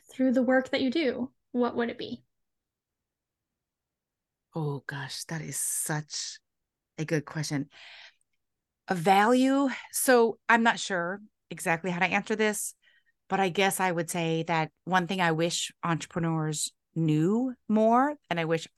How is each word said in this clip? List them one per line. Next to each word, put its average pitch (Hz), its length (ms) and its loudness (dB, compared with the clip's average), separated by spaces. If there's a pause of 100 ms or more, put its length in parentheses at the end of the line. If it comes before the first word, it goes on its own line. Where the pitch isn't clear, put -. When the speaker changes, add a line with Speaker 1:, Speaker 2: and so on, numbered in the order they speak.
(120)
Speaker 1:
through 262 200 2
the 254 100 4
work 254 280 2
that 277 100 -2
you 262 100 0
do, 254 420 -2 (180)
what 240 260 -2
would 240 140 -2
it - 80 -12
be? 214 240 -10 (2250)
Speaker 2:
Oh, 147 320 -6
gosh, 139 380 -10
that 165 160 -10
is 139 160 -10
such - 840 -6 (580)
a 156 80 -6
good 151 200 -2
question. 147 440 -6 (1200)
A 190 60 -2
value. 247 760 4 (220)
So 233 480 4 (100)
I'm 233 140 6
not 214 160 2
sure 180 420 -4 (300)
exactly 165 400 -2
how 175 100 -4
to 185 60 4
answer 202 300 -2
this, 214 380 -2 (540)
but 190 120 0
I 196 80 2
guess 190 320 0
I 185 100 2
would 165 200 -2
say 165 340 0
that 160 260 -2 (140)
one 175 220 0
thing 190 140 -4
I 170 120 2
wish 165 400 -2 (100)
entrepreneurs 160 880 -2 (220)
knew 170 600 2 (140)
more, 226 460 4 (160)
and 170 80 -2
I 165 60 -2
wish 165 340 -2